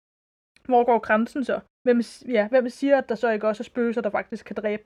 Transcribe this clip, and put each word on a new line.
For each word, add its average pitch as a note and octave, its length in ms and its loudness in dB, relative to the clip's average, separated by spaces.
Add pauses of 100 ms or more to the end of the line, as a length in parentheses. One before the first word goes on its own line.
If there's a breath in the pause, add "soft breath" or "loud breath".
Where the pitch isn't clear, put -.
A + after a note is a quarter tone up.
(640)
hvor A#3+ 200 4
går A#3+ 140 2
grænsen A3+ 460 0
så? G3+ 160 -4 (260)
Hvem A#3+ 160 4
s-, - 260 -12
ja, G#3+ 200 0
hvem B3 200 2
siger, C#4 300 2
at C4 100 -4
der A#3 60 -2
så A#3 160 -2
ikke G#3+ 180 0
også G#3+ 140 -4
er - 20 -8
spøgelser, A#3 360 -4
der G#3 100 -4
faktisk G#3 360 -8
kan - 100 -10
dræbe G#3 300 -6